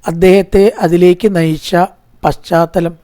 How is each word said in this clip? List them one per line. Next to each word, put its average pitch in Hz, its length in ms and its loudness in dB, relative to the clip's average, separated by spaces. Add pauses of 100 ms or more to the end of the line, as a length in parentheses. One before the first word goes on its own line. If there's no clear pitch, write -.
(100)
അദ്ദേഹത്തെ 190 600 2 (120)
അതിലേക്ക് 180 520 0
നയിച്ച 160 400 -4 (480)
പശ്ചാത്തലം? 165 800 -4